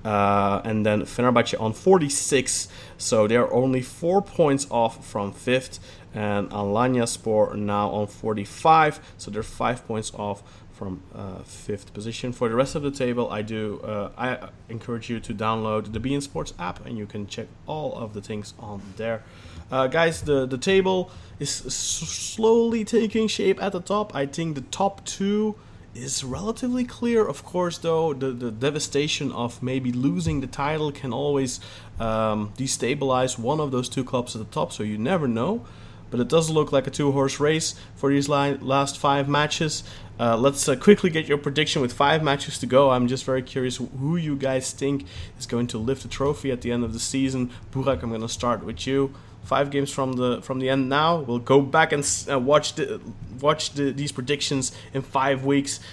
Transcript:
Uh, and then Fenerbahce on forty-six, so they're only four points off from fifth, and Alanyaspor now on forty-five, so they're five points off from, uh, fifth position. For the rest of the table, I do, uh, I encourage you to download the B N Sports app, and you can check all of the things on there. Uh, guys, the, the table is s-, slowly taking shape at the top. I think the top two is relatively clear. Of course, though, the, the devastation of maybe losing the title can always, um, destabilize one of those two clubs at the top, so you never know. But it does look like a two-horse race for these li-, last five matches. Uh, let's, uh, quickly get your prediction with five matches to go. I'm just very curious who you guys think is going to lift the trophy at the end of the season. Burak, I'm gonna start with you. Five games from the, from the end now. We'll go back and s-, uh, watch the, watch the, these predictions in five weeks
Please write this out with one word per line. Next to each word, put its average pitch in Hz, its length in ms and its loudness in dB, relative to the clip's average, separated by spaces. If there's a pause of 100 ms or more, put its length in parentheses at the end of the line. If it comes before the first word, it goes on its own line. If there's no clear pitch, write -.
Uh, 101 600 4
and 107 200 0
then 107 180 4
Fenerbahce 120 580 2
on 110 120 0
forty-six, 143 920 2 (320)
so 107 300 4
they're 117 240 4
only 131 300 2
four 170 380 2
points 143 520 2
off 117 340 2
from 101 240 -2
fifth, 127 480 -2 (340)
and 104 380 -2
Alanyaspor 110 1040 2
now 104 360 0
on 104 180 -2
forty-five, 147 920 2 (200)
so - 120 -14
they're 107 140 -6
five 120 420 -4
points 110 280 -6
off 104 280 -6 (320)
from, 92 260 -8 (140)
uh, 98 300 -10
fifth - 500 -10
position. 113 380 -8
For 123 160 0
the 113 60 0
rest 135 200 2
of 151 80 -2
the 143 80 0
table, 123 400 -2
I 107 120 -4
do, 107 380 -6
uh, 104 380 -6
I 123 300 -4 (200)
encourage 113 400 -8
you 117 120 -4
to 117 140 -10
download 110 580 -2
the 110 80 -4
B 131 140 -2
N 143 60 0
Sports 147 380 -8
app, 175 280 -8
and 120 120 -8
you 104 80 -8
can 104 200 -8
check - 200 -10 (200)
all 151 280 -6
of 107 180 -8
the 107 80 -8
things 104 380 -10
on 107 220 -12 (160)
there. 110 260 -4 (480)
Uh, 131 160 2
guys, 165 360 2
the, 139 240 2
the 131 120 -4
table 190 520 2 (280)
is - 280 -6
s-, 131 80 -6
slowly 226 1120 2
taking 220 440 2
shape 190 340 2
at 190 100 0
the 185 80 -4
top. 208 340 -2
I 143 120 0
think 160 280 -4
the 131 120 -8 (160)
top 196 220 -2
two 208 500 0 (400)
is 131 300 -6
relatively 226 600 -2
clear. 233 400 2
Of - 200 -4
course, 175 340 -2
though, 160 340 2
the, 135 200 -2
the 123 180 -6
devastation 143 840 -2
of 120 300 -6
maybe 127 300 -2
losing 151 480 0
the 127 80 -8
title 151 440 -2
can 139 200 -8
always, 135 480 0 (400)
um, 110 580 0
destabilize 131 800 0
one 131 220 0
of 147 100 -2
those 123 180 -2
two 135 160 -4
clubs 123 300 -4
at 110 60 -8
the 110 120 -10
top, 156 200 -2
so - 100 -8
you 107 160 -4
never 147 300 0
know. 135 360 0 (460)
But 120 100 0
it 123 80 0
does 160 220 4
look 151 200 2
like 139 160 4
a 139 40 -4
two-horse 139 500 2
race 156 340 2 (220)
for 139 140 2
these 139 180 4
li-, 143 320 2
last 135 380 0
five 143 300 2
matches. 151 540 0 (380)
Uh, 117 160 4
let's, 139 320 2
uh, 135 80 4
quickly 202 340 8
get 160 160 -2
your 151 120 2
prediction 147 440 0
with 123 100 0
five 151 300 4
matches 143 360 0
to - 80 -4
go. 131 240 6
I'm 123 180 2
just 127 160 -4
very 131 180 0
curious 127 340 -4 (220)
who 147 180 0
you 156 200 -2
guys 131 360 -2
think 139 340 -2 (320)
is - 80 -10
going 120 220 0
to 117 100 -6
lift 127 240 -2
the 117 60 -12
trophy 139 440 -2
at 123 80 -4
the 117 100 -4
end 120 140 0
of 113 80 -4
the 113 80 -6
season. 131 500 0 (220)
Burak, 131 300 0
I'm 117 80 -4
gonna 113 180 -4
start 113 360 -2
with 113 220 -8
you. 135 260 2 (300)
Five 139 280 0
games 139 200 0
from 131 240 -2
the, 123 260 0
from 131 200 -6
the 131 100 0
end 135 180 2
now. 156 300 4
We'll 120 220 -2
go 135 200 8
back 156 320 4
and 147 120 0
s-, - 260 -2
uh, 139 80 2
watch 143 380 4
the, 131 240 -4 (400)
watch 151 320 2
the, 143 180 0
these 139 220 -4
predictions 135 580 -2 (240)
in 135 80 -2
five 135 420 2
weeks 139 360 2 (120)